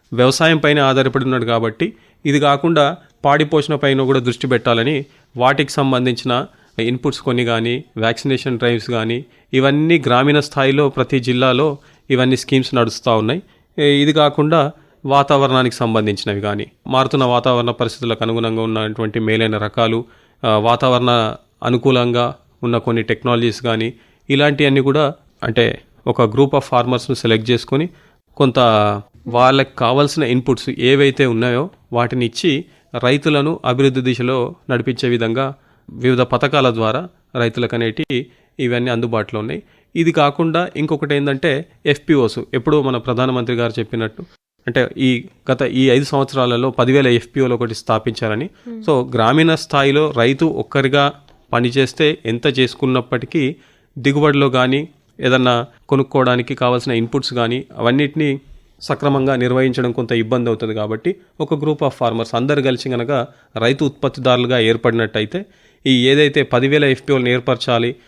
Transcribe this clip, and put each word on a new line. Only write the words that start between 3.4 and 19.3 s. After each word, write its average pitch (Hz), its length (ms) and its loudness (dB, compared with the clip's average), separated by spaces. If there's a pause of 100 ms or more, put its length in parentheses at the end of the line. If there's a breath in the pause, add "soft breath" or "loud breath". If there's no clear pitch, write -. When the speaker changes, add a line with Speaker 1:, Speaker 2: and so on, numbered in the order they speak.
Speaker 1:
పోషణ 151 300 0
పైన 135 280 0
కూడా 131 160 2
దృష్టి 120 280 -2
పెట్టాలని 120 480 0 (400 soft breath)
వాటికి 135 360 0
సంబంధించిన 127 600 0 (460 soft breath)
ఇన్‌పుట్స్ 123 420 -2
కొన్ని 123 240 -2
కానీ, 117 380 -2 (140)
వ్యాక్సినేషన్ 123 600 -2
డ్రైవ్స్ 120 320 -2
కానీ, 113 280 -4 (360 soft breath)
ఇవన్నీ 143 460 2
గ్రామీణ 139 400 2
స్థాయిలో 139 500 0
ప్రతి 135 300 -2
జిల్లాలో 127 480 0 (420 soft breath)
ఇవన్నీ 127 260 2
స్కీమ్స్ 131 400 -2
నడుస్తూ 117 420 0
ఉన్నాయి. 117 240 -2 (360 soft breath)
ఏ, 147 100 2 (140)
ఇది 147 120 4
కాకుండా 151 460 2 (440 soft breath)
వాతావరణానికి 135 720 2
సంబంధించినవి 107 680 -2
కానీ, 104 240 -6 (220)
మారుతున్న 131 360 2
వాతావరణ 123 480 2
పరిస్థితులకు 117 520 -4
అనుగుణంగా 113 380 -2
ఉన్నటువంటి 110 580 -4
మేలైన 110 380 0